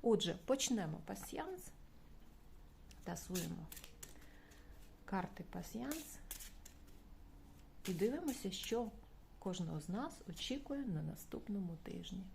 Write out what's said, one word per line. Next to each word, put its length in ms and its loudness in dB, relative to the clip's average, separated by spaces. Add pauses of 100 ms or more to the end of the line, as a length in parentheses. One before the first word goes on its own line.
Отже, 440 8
почнемо 600 6
пасьянс. 680 -2 (1300)
Тасуємо 640 0 (1400)
карти 380 2
пасьянс 760 -2 (1700)
і 60 4
дивимося, 580 4
що 400 4 (480)
кожного 400 2
з 100 -6
нас 400 0
очікує 560 0
на 160 4
наступному 840 0
тижні. 400 -4 (120)